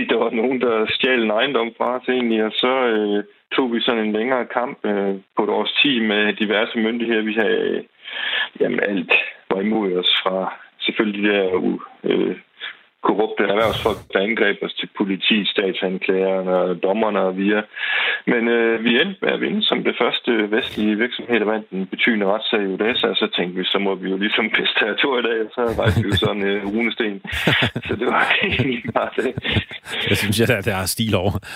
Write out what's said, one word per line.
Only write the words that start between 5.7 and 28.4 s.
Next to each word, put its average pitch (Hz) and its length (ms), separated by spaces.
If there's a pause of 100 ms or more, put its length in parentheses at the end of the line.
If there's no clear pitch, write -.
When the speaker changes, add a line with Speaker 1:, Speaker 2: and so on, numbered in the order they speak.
Speaker 1:
tid 139 180
med 104 320 (100)
diverse 110 360
myndigheder. 113 440
Vi 107 200
havde, 98 180 (100)
øh, 85 140 (760)
jamen, 95 200
alt 95 320 (380)
var 98 100
imod 107 320 (100)
os 90 100 (100)
fra 92 140 (440)
selvfølgelig 104 420
de 104 60
der, 95 500 (260)
øh, 92 320 (720)
korrupte 107 340 (100)
erhvervsfolk, 107 460 (140)
der 98 160
angreb 107 340
os, 87 120
til - 140 (100)
politi, 98 400 (140)
statsanklagerne 95 1000 (100)
og 90 180
dommerne 101 460
og 92 80
videre. 104 280 (640)
Men, 120 220
øh, 113 360
vi 120 160
endte 190 220
med 139 140
at 113 40
vinde 170 280
som - 160
det 113 180
første 117 300 (240)
vestlige 107 400
virksomhed, 120 440
der 104 140
vandt 110 160
en 95 160
betydende 104 400
retssag 107 360
i 98 120
Odessa, 110 320
og 101 100
så 104 100 (100)
tænkte 90 220
vi, 92 60
så - 140
må 98 160
vi 95 160
jo 95 60
ligesom 107 400
pisse - 240
territoriet 120 520
af, 113 120
og 107 120
så 127 60 (200)
rejste 107 200
vi 98 60
jo 101 80
sådan, 104 340
øh, 101 220
runesten. 107 480 (680)
Så - 120
det 123 140
var 107 80 (120)
<laughs> - 100